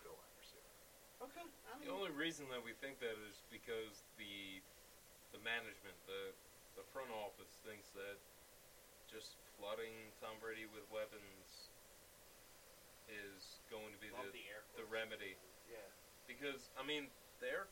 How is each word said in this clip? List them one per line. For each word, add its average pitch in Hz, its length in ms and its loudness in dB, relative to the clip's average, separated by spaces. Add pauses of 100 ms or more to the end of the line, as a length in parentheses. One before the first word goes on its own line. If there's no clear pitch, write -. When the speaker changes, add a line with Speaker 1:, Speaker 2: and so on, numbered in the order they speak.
Speaker 1:
go - 80 -4
wide - 240 -10
receiver. - 360 -10 (520)
Speaker 2:
Okay. 277 160 -2
I - 400 -4
mean - 80 0
Speaker 3:
The 175 80 4
only 170 160 6
reason 147 400 6
that 123 80 6
we 113 160 -2
think 135 240 0
that 113 160 6 (160)
is - 160 -8
because 110 560 2 (160)
the, 98 400 0 (720)
the - 80 -4
management, 107 640 4
the, 95 320 2 (400)
the - 160 -4
front 131 160 2
office 104 400 2 (160)
thinks 104 320 -4
that 98 240 0 (880)
just - 320 -4 (160)
flooding 110 640 4
Tom 110 160 2
Brady 110 320 2
with 107 240 -4
weapons 101 800 0 (1400)
is 101 640 -4
going 107 160 0
to 101 160 -6
be 104 80 -2
Speaker 2:
Love 98 160 2
Speaker 3:
the, 92 80 -2
Speaker 2:
the - 160 -2
air - 100 -2 (140)
Speaker 3:
the 113 80 2
Speaker 2:
quotes. 107 80 2
Speaker 3:
remedy. 110 400 6 (320)
Speaker 2:
Yeah. 113 160 -4 (480)
Speaker 3:
Because, 127 480 2
I 135 80 4
mean, 143 240 6 (320)
the 127 80 6
air 175 240 8